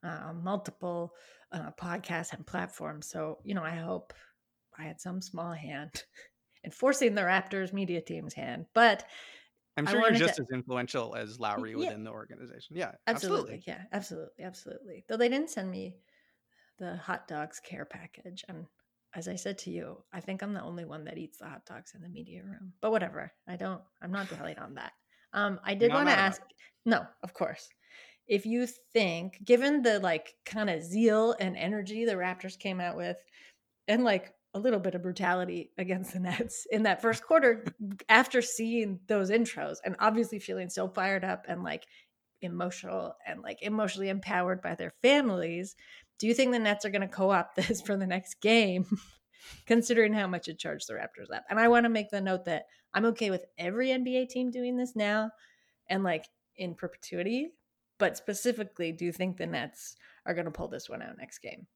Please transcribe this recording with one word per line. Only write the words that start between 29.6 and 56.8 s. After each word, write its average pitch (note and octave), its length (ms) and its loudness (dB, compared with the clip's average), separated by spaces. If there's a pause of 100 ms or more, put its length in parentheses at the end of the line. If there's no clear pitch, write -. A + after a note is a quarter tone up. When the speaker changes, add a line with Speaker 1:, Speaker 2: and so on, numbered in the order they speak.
Speaker 1:
the, A3 180 6
like, E3+ 360 0 (100)
kinda G3 360 -2
zeal A3 580 4
and F#3+ 160 0
energy G#3 500 -2
the A3 80 2
Raptors F#3 440 -4
came F#3 220 -4
out F3 180 -4
with, F3 200 -4 (680)
and, A3+ 160 4
like, G#3 300 2 (200)
a G3 60 -4
little A3 200 4
bit F3+ 160 -2
of F3 80 -4
brutality F3+ 760 0
against F#3 360 -4
the F#3 60 -4
Nets F3+ 520 -4
in G#3+ 120 2
that G3 180 4
first A3+ 220 0
quarter B3+ 400 6 (260)
<laughs> - 200 -12
after B3 320 8
seeing A3+ 680 -2
those G3 220 2
intros D#3+ 560 2
and F#3 140 -4
obviously A3 400 4
feeling F#3+ 300 -6
so F#3+ 200 -2
fired F#3+ 340 0
up F#3 240 -4
and, F3 160 -4
like, D#3+ 220 -6 (560)
emotional F3+ 760 -4 (120)
and, - 140 -10
like, - 200 -10
emotionally G3 480 -2
empowered F#3 520 0
by E3+ 140 -4
their - 180 -8 (100)
families. F#3+ 720 2 (440)
Do G#3+ 80 -2
you A#3 60 6
think B3+ 180 6
the B3 80 4
Nets G#3 260 2
are G#3+ 40 0
gonna G3 180 0
co-opt F#3+ 480 2
<laughs> - 20 0
this F#3 240 0
for G#3 160 0
the F#3+ 100 0
next F#3 340 -4
game, G#3 440 6 (460)
<laughs> - 360 -20
considering A3+ 460 6
how G#3 140 2
much F3 200 -4
it E3 120 -10
charged D3+ 280 -6
the A2+ 80 -8
Raptors - 400 -10
up? - 140 -6
And G#3 100 2
I A3+ 80 8
wanna A#3+ 220 8
make G#3+ 200 0
the G3+ 120 -2
note F#3 240 0
that D#3+ 200 -2 (280)
I'm G3+ 120 2
okay A3+ 260 2
with F#3 140 -2 (120)
every A3 340 0
N B3+ 120 2
B B3+ 140 0
A B3+ 80 2
team B3 260 -2
doing B3 260 -2
this B3 180 -2
now G#3+ 360 2 (560)
and, F#3+ 160 0
like, D#3+ 220 0 (320)
in F3+ 180 -6
perpetuity, G3 760 -4 (480)